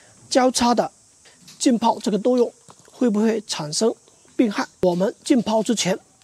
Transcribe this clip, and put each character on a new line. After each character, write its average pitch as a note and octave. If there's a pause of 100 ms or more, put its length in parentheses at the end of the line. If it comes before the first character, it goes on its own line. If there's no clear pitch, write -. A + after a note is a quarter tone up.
(280)
交 B3+
叉 A#3+
的 F#3 (680)
浸 A#3+
泡 A3+
这 A3
个 G3
多 B3
肉 A#3+ (400)
会 B3
不 G#3
会 A3
产 D3+
生 A3+ (420)
病 A3+
害， - (140)
我 C4+
们 G3 (100)
浸 C4+
泡 A3
之 A#3
前 F#3+ (260)